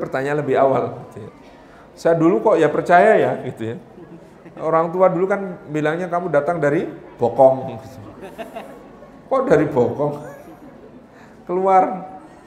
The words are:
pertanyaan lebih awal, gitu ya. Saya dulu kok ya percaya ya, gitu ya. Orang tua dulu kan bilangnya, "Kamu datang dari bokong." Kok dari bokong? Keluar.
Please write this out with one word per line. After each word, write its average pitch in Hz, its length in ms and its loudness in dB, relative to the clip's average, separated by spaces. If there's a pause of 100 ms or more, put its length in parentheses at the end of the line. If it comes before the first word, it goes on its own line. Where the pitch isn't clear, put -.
pertanyaan 143 400 -4
lebih 135 160 0
awal, 127 400 0 (160)
gitu 107 160 -18
ya. - 20 -20 (640)
Saya 170 240 0
dulu 170 240 4
kok 208 160 2
ya 151 160 2
percaya 170 480 4
ya, 127 120 0 (200)
gitu 113 160 -10
ya. 117 80 -10 (880)
Orang 160 320 0
tua 185 160 4
dulu 180 160 0
kan 196 400 -6
bilangnya, 151 400 -4
"Kamu 175 240 -4
datang 147 240 0
dari 160 320 0 (320)
bokong." 120 640 2 (1400)
Kok - 240 -2
dari 151 160 4
bokong? 131 560 -2 (1300)
Keluar. 190 640 0 (320)